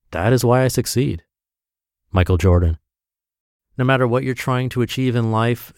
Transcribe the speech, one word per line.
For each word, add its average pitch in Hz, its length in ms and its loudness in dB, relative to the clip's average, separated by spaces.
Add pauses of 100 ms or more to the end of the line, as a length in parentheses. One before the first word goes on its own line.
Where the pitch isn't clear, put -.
(120)
That 90 200 -2
is 127 120 0
why 123 180 2
I 131 60 0
succeed." 123 560 -4 (880)
Michael 90 260 2
Jordan. 87 400 2 (1000)
No 131 80 0
matter 131 220 2
what 123 160 -2
you're 131 120 -4
trying 127 340 -4
to 123 140 -4
achieve 123 340 -2
in 113 160 0
life, 117 460 -2